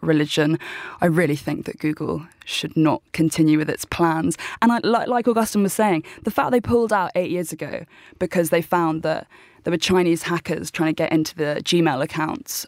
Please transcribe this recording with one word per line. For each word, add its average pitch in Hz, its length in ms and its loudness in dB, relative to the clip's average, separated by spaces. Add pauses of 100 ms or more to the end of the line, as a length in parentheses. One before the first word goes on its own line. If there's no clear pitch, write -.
religion. 156 560 2 (420)
I 175 60 2
really 160 300 2
think - 300 -6
that - 120 -10
Google 151 480 -4 (180)
should - 320 -6
not 156 240 4 (120)
continue 156 460 4
with 160 120 -2
its - 140 -6
plans. 165 520 0 (240)
And 233 120 4
I, 233 60 2
like, 220 280 0
like 240 220 0
Augustine 220 340 2
was 190 100 2
saying, 196 300 2 (220)
the 220 80 -2
fact - 180 0
they 247 100 4
pulled 233 320 2
out 190 220 0
eight 180 160 0
years 175 220 -2
ago 156 320 -8 (340)
because 170 320 -2
they 170 120 2
found 165 420 0
that 160 240 -4 (360)
there 165 80 -2
were 175 60 0
Chinese 175 440 2
hackers 165 480 -4
trying 160 200 0
to - 20 2
get 160 180 -2
into 156 240 0
the 147 300 -2
Gmail 160 360 2
accounts - 680 -6